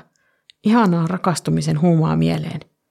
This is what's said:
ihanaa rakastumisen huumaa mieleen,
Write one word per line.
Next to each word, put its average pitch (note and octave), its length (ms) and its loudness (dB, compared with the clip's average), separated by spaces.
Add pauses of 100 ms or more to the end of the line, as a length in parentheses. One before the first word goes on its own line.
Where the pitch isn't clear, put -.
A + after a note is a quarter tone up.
(640)
ihanaa G3 440 2
rakastumisen D#3+ 760 -2
huumaa D#3+ 340 2
mieleen, D#3+ 440 -2 (320)